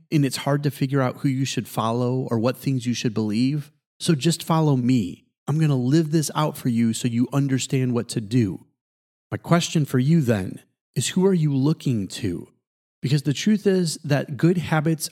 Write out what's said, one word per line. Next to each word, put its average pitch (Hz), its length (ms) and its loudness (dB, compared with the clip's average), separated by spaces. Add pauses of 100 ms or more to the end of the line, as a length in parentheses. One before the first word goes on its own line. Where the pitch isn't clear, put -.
(120)
and 143 140 4
it's 127 120 -4
hard 143 260 -2
to 143 80 0
figure 135 320 0
out 123 140 -2
who 143 120 0
you 131 160 0
should 123 220 -4
follow 123 640 -2
or 113 80 0
what 123 180 0
things 127 300 -2
you 117 80 -2
should 113 180 -2
believe. 117 580 -2 (280)
So 170 160 2
just 160 260 0
follow 160 340 2
me. 120 520 0 (200)
I'm 147 120 0
gonna 151 160 2
live 147 360 2
this 160 220 0
out 151 220 -2
for - 140 -4
you 117 240 2
so - 140 -4
you 120 260 0
understand 135 600 0
what 117 160 -2
to 117 120 -4
do." 104 440 0 (640)
My 107 60 -6
question 165 480 0
for 131 140 0
you 156 220 4
then 110 400 -2 (340)
is, - 140 -2
who 185 160 0
are 196 80 4
you 156 200 2
looking 131 540 0
to? - 400 -6 (540)
Because 139 220 0
the 143 100 0
truth 208 340 0
is 185 360 2
that 139 340 -2
good 175 200 4
habits 160 540 -2